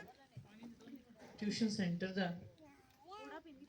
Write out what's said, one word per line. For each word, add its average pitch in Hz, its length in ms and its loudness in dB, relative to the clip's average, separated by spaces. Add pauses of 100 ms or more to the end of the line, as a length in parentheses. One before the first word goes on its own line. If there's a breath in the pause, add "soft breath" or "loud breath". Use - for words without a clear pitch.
(1400)
ਟਿਊਸ਼ਨ 214 300 6
ਸੈਂਟਰ 185 380 4
ਦਾ, 185 340 2 (1300)